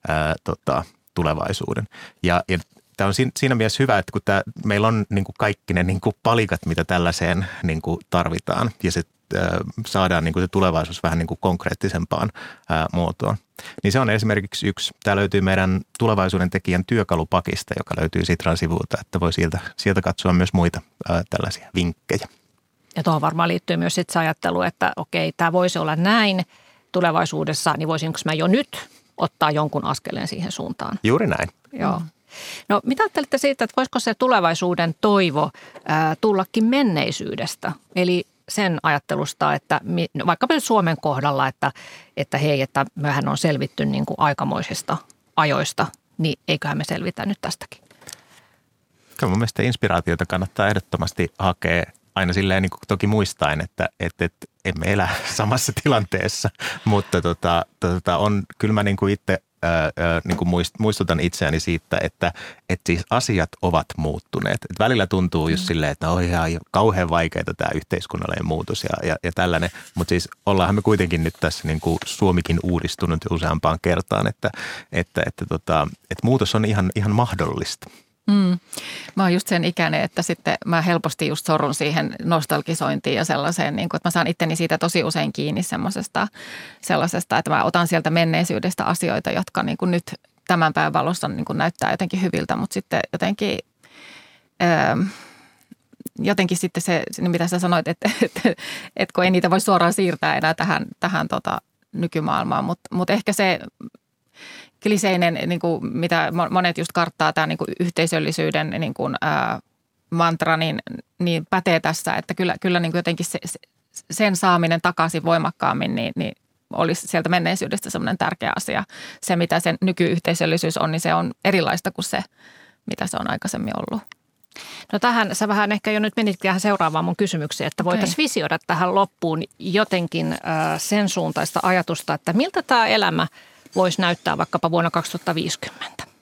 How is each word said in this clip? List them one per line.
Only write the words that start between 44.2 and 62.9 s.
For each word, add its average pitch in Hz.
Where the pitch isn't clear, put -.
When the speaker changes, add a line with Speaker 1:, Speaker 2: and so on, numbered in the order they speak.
Speaker 2:
aikamoisista -
ajoista, 147
niin 160
eiköhän 147
me 147
selvitä -
nyt 202
tästäkin? -
Speaker 1:
Kyllä -
mun 98
mielestä 113
inspiraatiota 87
kannattaa 95
ehdottomasti 90
hakea 85
aina 90
silleen 95
niin 92
kuin -
toki 101
muistaen, 92
että, -
että, 87
että -
emme 95
elä 98
<laughs> -
samassa 110
tilanteessa, 101
mutta 101
tota, 85
tota, 90
on, 101
kyllä 107
mä 104
niin 98
kuin 98
itse, 95
ää, 85
ää, 82
niin 90
kuin 87
muist-, 87
muistutan 95
itseäni 80
siitä, -
että, 87
että 92
siis 87